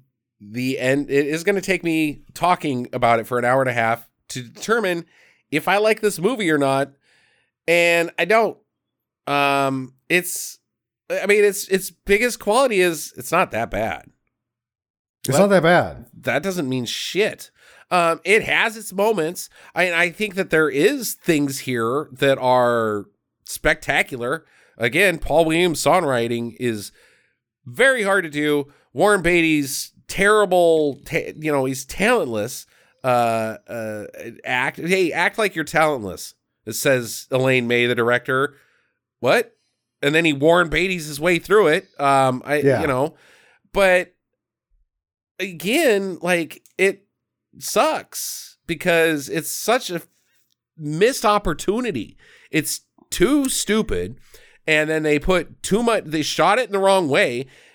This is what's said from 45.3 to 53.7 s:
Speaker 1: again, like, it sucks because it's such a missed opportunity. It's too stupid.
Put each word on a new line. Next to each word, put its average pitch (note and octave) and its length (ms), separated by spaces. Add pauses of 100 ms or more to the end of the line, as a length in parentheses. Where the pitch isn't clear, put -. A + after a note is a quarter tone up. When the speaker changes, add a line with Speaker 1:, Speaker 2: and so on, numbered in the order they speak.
Speaker 1:
again, G3 840
like, E3+ 400 (160)
it F#3+ 280 (520)
sucks - 1000 (100)
because E3 600
it's D#3 220
such - 400
a F3 120 (760)
missed D#3+ 480
opportunity. G3+ 920 (360)
It's - 300 (280)
too C4+ 400
stupid. B2 720 (480)